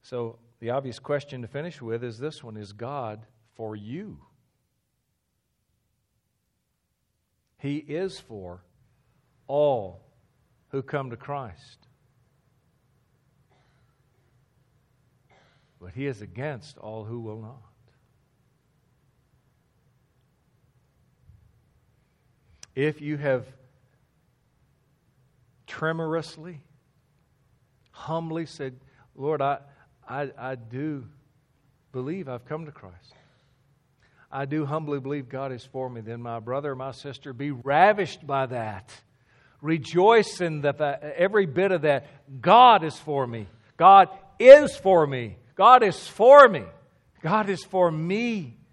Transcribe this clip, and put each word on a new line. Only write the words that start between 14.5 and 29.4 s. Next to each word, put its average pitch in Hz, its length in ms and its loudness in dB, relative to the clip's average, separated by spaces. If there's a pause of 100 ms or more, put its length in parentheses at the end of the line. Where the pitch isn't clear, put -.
But 90 120 -20
he 131 140 -10
is 113 160 -10
against 117 540 -14
all 110 280 -16
who 117 160 -14
will 110 200 -14
not. 113 220 -20 (4000)
If 147 260 -4
you 147 160 -8
have 135 300 -4 (2250)
tremorously, 160 960 -10 (1300)
humbly 165 540 -10
said, 131 340 -16 (340)
Lord, 147 260 -6